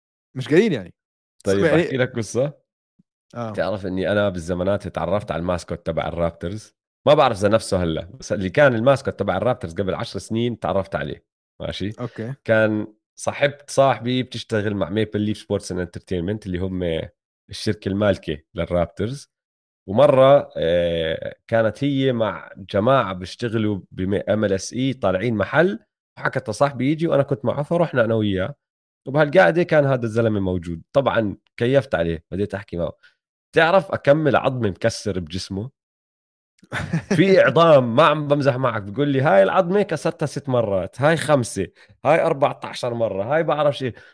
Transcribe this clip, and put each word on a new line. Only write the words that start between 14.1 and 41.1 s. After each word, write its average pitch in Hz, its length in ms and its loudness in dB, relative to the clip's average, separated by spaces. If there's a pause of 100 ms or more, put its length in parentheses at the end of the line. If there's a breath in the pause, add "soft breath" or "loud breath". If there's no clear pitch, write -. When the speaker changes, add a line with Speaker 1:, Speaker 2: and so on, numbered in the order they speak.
Speaker 2:
بتشتغل 107 520 -4
مع 95 160 -2
ميبل 107 300 -2
ليف 104 180 -2
سبورتس - 340 -4
اند 90 80 -4
انترتينمنت، 90 680 -6
اللي 90 120 -4
هم 87 500 -4 (420)
الشركة - 380 -6
المالكة 95 500 0 (160)
للرابترز. 87 800 -4 (560)
ومرة، 135 680 6
آه، 82 800 -2 (100)
كانت 113 380 0
هي 135 280 0
مع 107 440 -4
جماعة 104 580 2
بيشتغلوا 104 640 -4 (100)
بإم 92 240 -4
إل 101 380 0
إس 95 200 -4
إي، 131 200 -2
طالعين 98 420 -2
محل، 160 440 0 (400)
وحكت - 320 -6
لصاحبي 131 420 0
يجي، 160 140 -2
وأنا 143 160 2
كنت - 220 -4
معه، 123 180 -2
فرحنا 147 420 0
أنا 113 100 0
وياه. 104 400 0 (540)
وبهالقعدة 156 540 4
كان 160 220 4
هذا 131 200 0
الزلمة 110 360 0
موجود. 87 420 -4 (100)
طبعًا 110 440 0 (200)
كيفت 131 380 0
عليه، 85 360 -2
بديت 98 240 -4
أحكي 95 220 -10
معه. 85 160 -4 (600 soft breath)
تعرف، 165 380 4
أكمل 143 440 2
عظمي 120 340 0
مكسر - 500 -2
بجسمه. 92 500 -8 (1000)
Speaker 1:
<laughs> - 460 -4
Speaker 2:
في 190 240 6
عظام، 131 560 6
ما 143 60 6
عم 151 260 2
بمزح 139 280 2
معك، 120 260 -2
بقول 104 260 -4
لي: 135 120 0
"هاي 175 220 4
العظمة 185 400 2
كسرتها 170 440 -4
ست - 220 -8
مرات، 101 540 -2
هاي 160 140 4